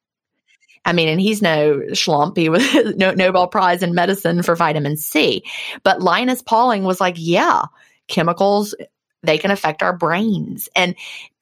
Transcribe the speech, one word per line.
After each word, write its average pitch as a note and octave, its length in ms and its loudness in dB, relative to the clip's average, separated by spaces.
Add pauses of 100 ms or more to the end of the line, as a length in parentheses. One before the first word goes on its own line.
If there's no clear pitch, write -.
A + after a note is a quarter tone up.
(840)
I F3 80 2
mean, E3 160 2
and D#3+ 100 0
he's G#3+ 220 0
no D3+ 480 2
schlump. D3+ 480 0
He D#3+ 100 2
was G#3+ 260 2
<laughs> G#3+ 220 2
no-, F#3+ 200 2
Nobel F#3 320 2
Prize F3+ 360 0
in E3+ 120 -2
Medicine F3 480 0
for E3+ 120 2
vitamin D3+ 400 0
C. D#3 480 -2 (400)
But F#3+ 180 2
Linus A#3 400 0
Pauling A3+ 420 2
was F#3 180 -2
like, F3+ 160 0
"Yeah, F3 460 2 (440)
chemicals, G3 680 0 (480)
they D#3+ 160 2
can - 100 -2
affect D#3+ 320 -2
our F3+ 100 2
brains." E3+ 840 -4
And F3+ 200 0 (460)